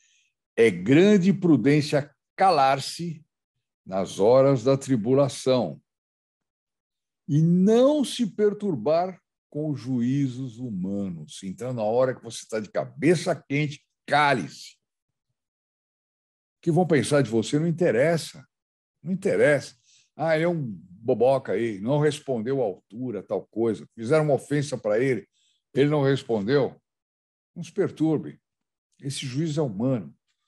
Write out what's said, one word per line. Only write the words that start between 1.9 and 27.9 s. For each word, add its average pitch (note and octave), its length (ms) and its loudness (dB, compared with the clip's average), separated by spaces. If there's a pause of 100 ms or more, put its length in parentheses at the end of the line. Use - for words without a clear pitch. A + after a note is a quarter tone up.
calar-se D#3 880 0 (600)
nas F#2 340 -6
horas B2+ 460 4
da C3+ 120 2
tribulação B2+ 1040 -2 (1500)
e C#3+ 120 2
não A3 640 4
se - 220 -4
perturbar F#3 960 -2 (300)
com D3+ 200 -6
os C3 100 -4
juízos B2+ 800 -2
humanos. F#2+ 840 -8
Então, G#2 300 -10
na A#2+ 100 -6
hora A#2+ 320 0
que - 80 -20
você - 260 -14
tá A2 120 -4
de G2 100 -12
cabeça E3 640 0
quente, D3 500 -6 (220)
cale-se. C#3+ 680 0 (1800)
O - 40 -20
que E3+ 80 -2
vão E3+ 160 4
pensar D3 360 2
de A2 80 -2
você A2+ 280 0
não D#3+ 80 -2
interessa. D#3 800 0 (560)
Não E3 100 -6
interessa. C#3+ 640 0 (400)
Ah, D#3+ 180 0
ele D#3+ 100 0
é F3 40 0
um E3+ 140 -2 (280)
boboca B2 640 0
aí, G#2+ 280 -2
não B2+ 180 0
respondeu C3+ 640 -2
à - 20 0
altura, G#2 580 -8
tal G2 240 -6
coisa. A2 480 -2
Fizeram C#3 300 0
uma D3 100 2
ofensa C#3+ 420 -4
pra G#2+ 220 -2
ele, B2+ 300 -2 (440)
ele C#3+ 180 2
não D3+ 120 0
respondeu. C3 800 0 (720)
Não F3 80 -12
se - 100 -16
perturbe. D3+ 680 -2 (600)